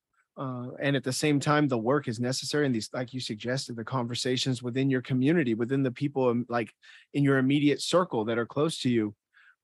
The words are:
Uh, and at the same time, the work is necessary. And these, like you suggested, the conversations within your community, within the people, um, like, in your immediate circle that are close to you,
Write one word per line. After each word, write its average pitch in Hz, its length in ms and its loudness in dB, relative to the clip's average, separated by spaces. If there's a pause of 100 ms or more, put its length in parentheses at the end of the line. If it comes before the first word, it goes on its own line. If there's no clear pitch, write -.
(380)
Uh, 127 300 -8 (120)
and 139 160 2
at 127 80 -2
the 127 80 -2
same 147 260 2
time, 147 300 4
the 127 100 0
work 131 300 0
is 117 120 -6
necessary. 131 460 -2
And 127 80 0
these, 110 180 -4
like 127 220 -8
you 127 60 -6
suggested, 123 560 -6
the 113 80 -8
conversations 123 800 -2
within 131 280 0
your 131 100 2
community, 131 540 2
within 120 280 0
the 131 80 2
people, 135 380 0
um, 120 200 2
like, 117 260 -4 (400)
in 143 100 4
your 139 140 6
immediate 139 420 4
circle 151 460 0
that 110 120 -2
are 117 60 -2
close 151 360 -2
to 131 100 0
you, 107 240 0 (500)